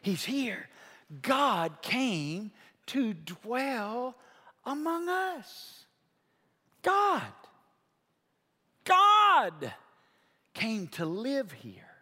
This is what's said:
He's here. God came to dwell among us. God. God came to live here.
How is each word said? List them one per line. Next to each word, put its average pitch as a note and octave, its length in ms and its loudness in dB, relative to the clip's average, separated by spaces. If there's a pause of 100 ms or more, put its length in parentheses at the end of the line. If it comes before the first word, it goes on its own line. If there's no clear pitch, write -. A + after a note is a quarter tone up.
He's F#3 220 -2
here. B3 440 -4 (520)
God G#3 600 0
came G3+ 680 -2 (340)
to B3 260 -2
dwell A3+ 1040 -6 (480)
among E4 460 -4
us. F#4 760 -6 (960)
God. F4+ 540 0 (1500)
God F#4 920 6 (800)
came G#3+ 340 -4
to E3+ 160 -6
live A3 480 -2
here. A2 380 -18 (120)